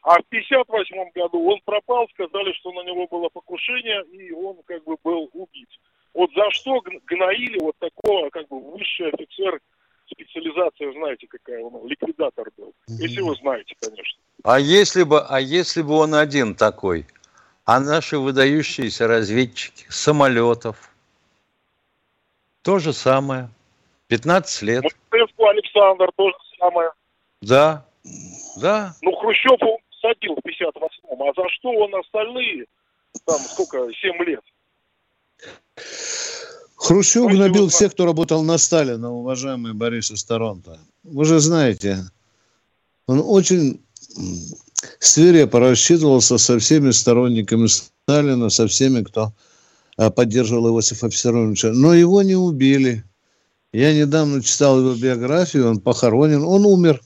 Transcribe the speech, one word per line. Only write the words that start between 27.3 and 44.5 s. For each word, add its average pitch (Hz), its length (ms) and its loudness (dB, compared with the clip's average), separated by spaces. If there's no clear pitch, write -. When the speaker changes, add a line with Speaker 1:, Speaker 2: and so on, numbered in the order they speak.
Speaker 3:
Да. 143 420 2
Да. 190 440 -4
Speaker 1:
Ну, - 140 -2
Хрущёв 247 460 0
он 226 160 -2
посадил 214 460 -6
в - 80 -12
пятьдесят 160 320 -8
восьмом. 143 520 -8
А 139 80 -2
за 185 140 -4
что - 220 -8
он 208 240 0
остальные, 214 720 -6
там, 156 140 -2
сколько, 131 600 -6
семь 175 240 -4
лет? 175 180 -6
Speaker 2:
Хрущёв 196 500 2
Speaker 1:
Спасибо 220 80 2
Speaker 2:
гнобил 196 300 4
Speaker 1:
вам. 180 60 2
Speaker 2:
всех, 202 240 2
кто 180 120 0
работал 160 380 0
на 165 140 2
Сталина, 123 540 0
уважаемый 123 600 -8
Борис 117 380 -6
из 107 120 -10
Торонто. 104 540 -6
Вы 151 220 -2
же 160 140 4
знаете, 131 580 0
он 131 180 2
очень, 180 560 2
м, - 80 -10